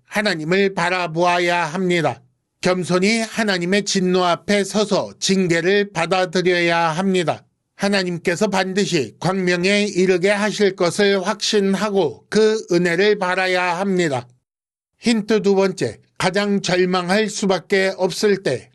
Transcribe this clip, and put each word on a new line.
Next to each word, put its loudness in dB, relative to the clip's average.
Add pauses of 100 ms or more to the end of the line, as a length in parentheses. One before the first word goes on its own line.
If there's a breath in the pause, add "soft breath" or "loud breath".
하나님을 -2
바라보아야 0
합니다. -2 (380)
겸손히 0
하나님의 -2
진노 0
앞에 0
서서 -2
징계를 0
받아들여야 0 (120)
합니다. -2 (300)
하나님께서 -2
반드시 -2
광명에 0
이르게 2
하실 0
것을 0
확신하고 0
그 2
은혜를 2
바라야 0
합니다. -2 (720)
힌트 0
두 2
번째, -2 (180)
가장 0
절망할 0
수밖에 0
없을 0
때 -4